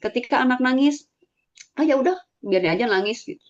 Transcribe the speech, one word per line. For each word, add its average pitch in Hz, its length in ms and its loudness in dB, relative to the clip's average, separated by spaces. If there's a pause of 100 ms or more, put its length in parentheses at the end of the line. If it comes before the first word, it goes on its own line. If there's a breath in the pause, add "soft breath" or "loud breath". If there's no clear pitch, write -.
ketika 247 400 -2
anak 254 200 2
nangis, 269 440 0 (680)
Ah, - 80 -2
ya 311 160 2
udah, 349 160 2 (240)
biarin 185 360 0
aja 226 120 -2
nangis, 208 400 -2
gitu. - 220 -14